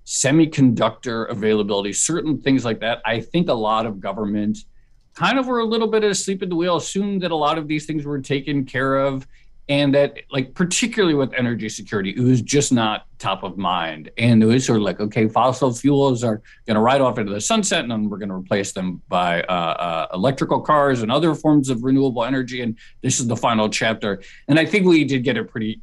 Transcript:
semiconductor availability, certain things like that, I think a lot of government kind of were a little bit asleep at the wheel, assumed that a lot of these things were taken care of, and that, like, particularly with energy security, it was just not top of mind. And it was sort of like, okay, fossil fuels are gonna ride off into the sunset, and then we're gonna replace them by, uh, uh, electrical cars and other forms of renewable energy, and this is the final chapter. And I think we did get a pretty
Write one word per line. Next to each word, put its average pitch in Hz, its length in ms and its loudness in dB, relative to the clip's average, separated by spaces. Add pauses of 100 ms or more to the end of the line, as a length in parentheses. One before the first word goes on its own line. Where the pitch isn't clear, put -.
semiconductor 127 1200 2
availability, 104 640 0
certain 151 480 -2
things 131 240 2
like 113 140 -2
that, 113 260 -4
I 113 140 -2
think 165 280 -2
a 143 60 0
lot 110 320 0
of 101 140 -8
government 104 580 -4 (560)
kind 202 240 0
of 262 80 0
were 247 140 -2
a 226 60 0
little 226 220 0
bit 214 160 2
asleep 196 380 -2
at 190 80 -6
the 175 60 -2
wheel, 175 220 2
assumed 196 440 -2
that 175 80 -4
a 165 60 -2
lot 151 240 2
of 151 80 -8
these 151 180 -4
things 151 200 -6
were 143 140 -6
taken 139 460 -2
care 135 320 -2
of, 135 300 -2 (420)
and 143 260 2
that, 143 220 2 (120)
like, 131 240 -4
particularly 180 600 0
with 135 200 0
energy 117 360 -2
security, 101 400 -4
it 127 100 -6
was 123 220 4
just 135 320 0
not 110 320 0 (140)
top 95 240 -4
of 92 140 -8
mind. 85 600 -4
And 117 260 6
it - 40 6
was 127 180 4
sort 117 120 2
of 104 60 2
like, 98 160 -2
okay, 107 300 0
fossil 123 440 2
fuels 135 520 2
are 110 160 -2 (260)
gonna 107 140 2
ride 131 180 4
off 127 180 2
into 101 140 -4
the 104 80 -6
sunset, 196 420 0
and 120 100 -6
then 107 180 -2
we're 101 80 -8
gonna 98 180 -8
replace 98 380 -2
them 92 340 -6
by, 87 360 0
uh, 92 100 -4
uh, 85 600 -2
electrical 131 460 0
cars 139 440 2
and 110 80 -2
other 156 240 2
forms 147 340 2
of 120 140 -2
renewable 131 420 2
energy, 127 360 -4
and 120 160 -4 (240)
this 127 200 -2
is 123 60 -4
the 117 100 -2
final 110 320 2
chapter. 110 520 -2 (280)
And 160 100 6
I 156 60 4
think 185 220 2
we 156 180 6
did 131 180 0
get 120 140 0
a 113 60 -4
pretty 110 400 -6